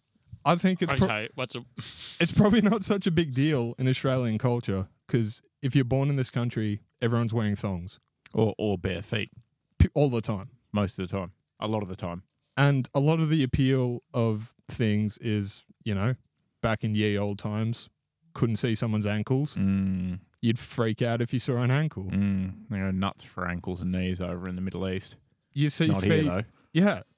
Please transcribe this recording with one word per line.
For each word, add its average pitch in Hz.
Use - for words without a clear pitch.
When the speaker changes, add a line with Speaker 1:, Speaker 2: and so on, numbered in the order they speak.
Speaker 1:
I 160
think 185
it's 165
pro- 135
Speaker 2:
Okay, 107
what's 127
a 120
Speaker 1:
it's 170
probably 214
not 202
such 202
a 185
big 156
deal 127
in 131
Australian 127
culture, 110
'cause 110
if 127
you're 135
born 135
in 143
this 131
country, 110
everyone's 117
wearing 107
thongs. 95
Speaker 3:
Or, 110
or 101
bare 90
feet. -
Speaker 1:
P-, -
all 143
the 117
time. 101
Speaker 3:
Most 104
of 92
the 101
time. 92
A 107
lot 107
of 98
the 92
time. 90
Speaker 1:
And 139
a 143
lot 156
of 156
the 156
appeal 131
of 110
things 107
is, 104
you 107
know, 110
back 110
in 110
ye 107
old 101
times, 110
couldn't 117
see 117
someone's 107
ankles. 107
Speaker 3:
Mm. 95
Speaker 1:
You'd 117
freak 113
out 120
if 120
you 127
saw 123
an 123
ankle. 139
Speaker 3:
Mm. 95
There 95
are 95
nuts 95
for 90
ankles 90
and 92
knees 92
over 90
in 90
the 90
Middle 92
East. 95
Speaker 1:
You 147
see 160
Speaker 3:
Not 143
Speaker 1:
feet. 95
Speaker 3:
here, 160
though. 107
Speaker 1:
Yeah. 170